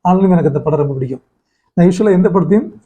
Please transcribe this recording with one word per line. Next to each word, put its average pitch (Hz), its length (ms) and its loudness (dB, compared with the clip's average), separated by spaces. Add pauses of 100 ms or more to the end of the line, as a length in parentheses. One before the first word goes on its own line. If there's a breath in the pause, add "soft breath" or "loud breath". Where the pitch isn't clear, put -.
ஆனாலும் 185 300 2
எனக்கு 170 160 2
அந்த 143 140 -2
படம் 151 180 -2
ரொம்ப 143 160 -4
பிடிக்கும். 131 260 -8 (540)
நான் 175 140 4
யூசுவலா 202 240 0
எந்த 185 160 2
படத்தையும் 190 400 0 (180)